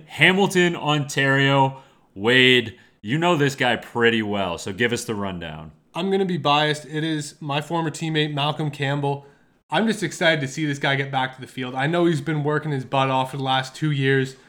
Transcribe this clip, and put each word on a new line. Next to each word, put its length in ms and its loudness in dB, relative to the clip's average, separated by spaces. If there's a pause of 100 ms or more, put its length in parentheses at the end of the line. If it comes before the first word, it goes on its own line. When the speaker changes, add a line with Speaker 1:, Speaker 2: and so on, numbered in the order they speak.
Speaker 1:
Hamilton, 680 4
Ontario. 1080 2 (320)
Wade, 640 4 (240)
you 160 -4
know 180 2
this 200 0
guy 200 0
pretty 460 2
well, 360 -2
so 140 -8
give 220 0
us 100 -2
the 120 -6
rundown. 560 -8 (240)
Speaker 2:
I'm 160 -4
gonna 140 2
be 120 -2
biased. 480 0
It 200 -6
is 340 -6
my 220 -4
former 280 -4
teammate, 440 -2
Malcolm 360 -2
Campbell. 560 -4 (460)
I'm 160 2
just 160 -2
excited 380 0
to 60 -2
see 180 -6
this 120 -2
guy 180 0
get 140 -4
back 260 -4
to 60 -20
the 60 -16
field. 260 -10
I 140 -2
know 180 2
he's 140 2
been 240 -2
working 280 -2
his 120 -2
butt 260 0
off 220 0
for 60 -10
the 60 -6
last 300 -2
two 180 -2
years. 440 2 (140)